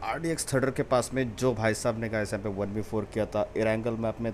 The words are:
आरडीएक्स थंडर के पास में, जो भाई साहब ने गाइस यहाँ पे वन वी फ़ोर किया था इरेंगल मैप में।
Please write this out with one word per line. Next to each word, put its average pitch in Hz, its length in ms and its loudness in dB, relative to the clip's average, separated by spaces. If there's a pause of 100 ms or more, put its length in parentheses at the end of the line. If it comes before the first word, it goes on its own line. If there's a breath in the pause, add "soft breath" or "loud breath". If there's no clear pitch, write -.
आरडीएक्स 147 500 -2
थंडर 131 180 4
के 131 120 0
पास 123 300 2
में, 123 220 0
जो 127 180 2
भाई 110 200 2
साहब 113 260 0
ने 113 100 -2
गाइस 107 240 0
यहाँ 104 100 -2
पे 107 60 -2
वन 101 180 -2
वी 104 140 -2
फ़ोर 104 320 -2
किया 110 120 2
था 104 320 0
इरेंगल 113 420 2
मैप 113 220 -2
में। 113 120 -2